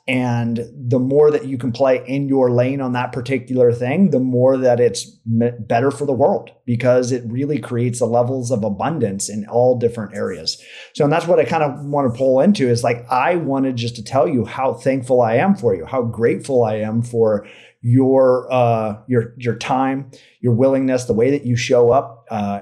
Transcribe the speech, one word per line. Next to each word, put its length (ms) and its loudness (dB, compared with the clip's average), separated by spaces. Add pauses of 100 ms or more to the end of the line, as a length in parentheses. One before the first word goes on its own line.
And 680 -2
the 220 -2
more 320 4
that 160 -2
you 100 -8
can 140 -4
play 340 0
in 240 -4
your 220 2
lane 300 0
on 140 -4
that 180 -4
particular 600 0
thing, 380 0
the 80 2
more 380 2
that 240 2
it's 440 -2
me-, 360 0
better 320 0
for 120 -6
the 80 0
world, 380 0 (140)
because 480 0
it 140 -4
really 340 -4
creates 400 -4
the 60 -2
levels 440 -2
of 140 -2
abundance 640 -4
in 180 -8
all 320 2
different 380 -4
areas. 440 -8 (360)
So, 80 2
and 80 2
that's 160 -2
what 100 4
I 60 8
kind 180 0
of 220 -4
want 280 0
to 60 -8
pull 220 4
into 280 4
is, 140 2
like, 260 -2
I 280 0
wanted 400 -2
just 180 -6
to 80 -14
tell 240 0
you 180 0
how 300 -4
thankful 480 0
I 140 2
am 180 4
for 220 0
you, 100 -8
how 160 -4
grateful 600 0
I 140 -2
am 240 -2
for 440 0 (360)
your, 720 4
uh, 440 0 (100)
your, 300 -2
your 180 -4
time, 560 -4 (300)
your 140 2
willingness, 500 2
the 80 -2
way 180 2
that 160 -2
you 100 0
show 360 4
up. 360 -2
Uh, 340 -4